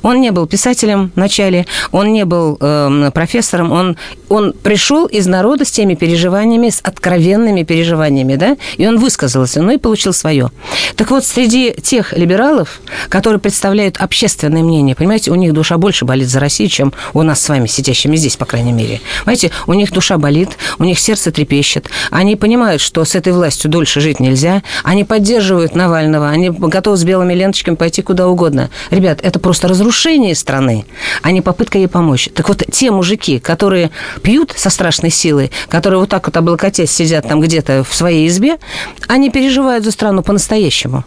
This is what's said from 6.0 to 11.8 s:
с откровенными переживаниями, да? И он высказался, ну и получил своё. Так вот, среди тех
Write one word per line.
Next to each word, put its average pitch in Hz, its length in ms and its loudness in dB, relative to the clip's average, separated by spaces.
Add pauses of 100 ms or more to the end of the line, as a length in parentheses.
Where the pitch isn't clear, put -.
с - 140 -4
откровенными 190 800 2
переживаниями, 156 720 0
да? 214 220 0 (200)
И 175 100 0
он 226 100 2
высказался, 135 640 0
ну 190 100 2
и 285 60 2
получил 208 340 0
своё. 143 380 0 (480)
Так 226 140 0
вот, 262 120 2
среди 247 480 2
тех - 420 -2